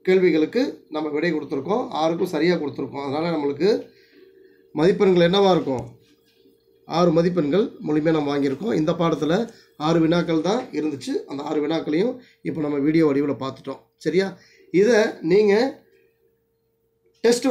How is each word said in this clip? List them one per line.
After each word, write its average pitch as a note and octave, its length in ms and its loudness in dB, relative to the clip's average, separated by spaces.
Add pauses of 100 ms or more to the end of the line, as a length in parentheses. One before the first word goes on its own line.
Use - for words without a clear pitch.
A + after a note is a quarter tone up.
கேள்விகளுக்கு F#3 840 2
நம்ம D3+ 200 -6
விடை D#3 240 -2
கொடுத்துருக்கோம், D#3 560 -4
ஆறுக்கும் E3 380 -2
சரியா E3+ 280 0
கொடுத்துருக்கோம். C#3 500 -8
அதனால D3+ 300 -4
நம்மளுக்கு C#3+ 340 -2 (1040)
மதிப்பெண்கள் F3 560 4
என்னவா G3 220 4
இருக்கும்? C3+ 500 -2 (840)
ஆறு E3+ 260 2
மதிப்பெண்கள் E3+ 540 2 (220)
முழுமையா D3+ 240 0
நம்ம D3 260 0
வாங்கியிருக்கோம். C#3+ 360 -2
இந்த D#3+ 180 0
பாடத்துல E3 580 -2 (280)
ஆறு D#3+ 220 0
வினாக்கள் E3 420 2
தான் A3 300 -2
இருந்துச்சு. D3+ 420 -6 (140)
அந்த C#3 160 -10
ஆறு D3+ 240 -4
வினாக்களையும் D#3+ 520 -2 (220)
இப்போ E3 200 -8
நம்ம D3 160 -4
வீடியோ D#3 300 2
வடிவுல C#3+ 360 0
பார்த்துட்டோம். C3+ 360 -12 (180)
சரியா? F#3 400 -2 (340)
இதை G#3+ 280 4 (220)
நீங்க G3 320 4 (1700)
டெஸ்ட் A#3+ 300 2